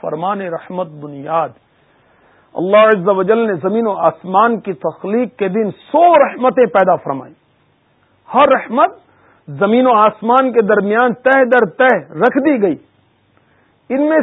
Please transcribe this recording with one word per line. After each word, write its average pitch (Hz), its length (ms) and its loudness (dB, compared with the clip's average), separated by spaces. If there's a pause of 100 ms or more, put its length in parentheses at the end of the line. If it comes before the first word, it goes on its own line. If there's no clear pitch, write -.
فرمان 170 400 -6
رحمت 180 460 -8
بنیاد۔ 147 600 -6 (1040)
اللہ 190 240 0
عز 214 300 2
و 190 160 0
جل 208 140 0
نے 226 160 -2
زمین 196 340 -4
و 208 40 -4
آسمان 185 680 -2
کی 190 140 -10
تخلیق 196 680 -6
کے 196 80 -2
دن 202 240 -4
سو 320 540 2
رحمتیں 247 400 0
پیدا 190 300 2
فرمائی۔ 135 380 -10 (1000)
ہر 277 140 4
رحمت 269 440 0 (560)
زمین 208 400 0
و 247 60 4
آسمان 226 580 2
کے 233 100 0
درمیان 214 520 0
تہ 269 300 2
در 240 220 2
تہ 202 460 0
رکھ 233 340 0
دی 277 160 2
گئی۔ 180 140 0 (1120)
ان 269 120 -2
میں 311 220 2